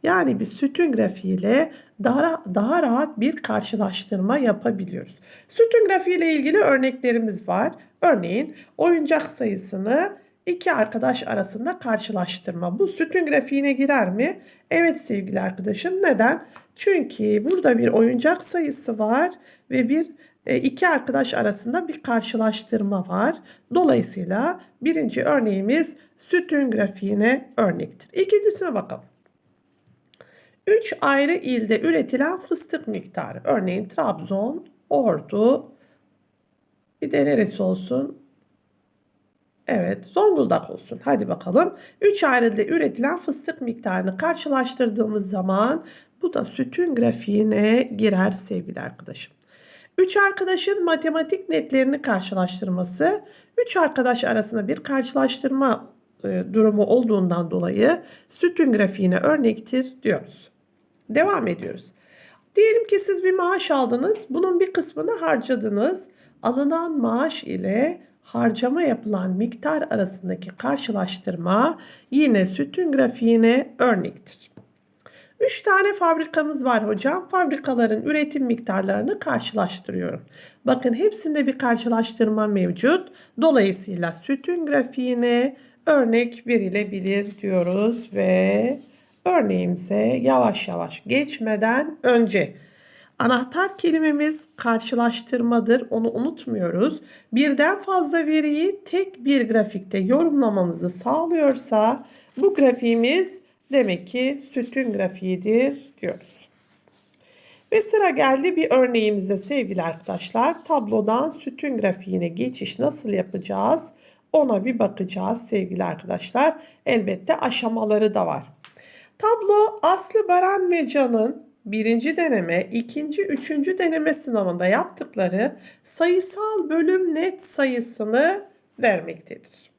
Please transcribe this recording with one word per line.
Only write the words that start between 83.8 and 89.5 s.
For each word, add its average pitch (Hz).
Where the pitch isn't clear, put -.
sütun 311
grafiğine 247
örnek 240
verilebilir 202
diyoruz 196
ve 196
örneğimize 190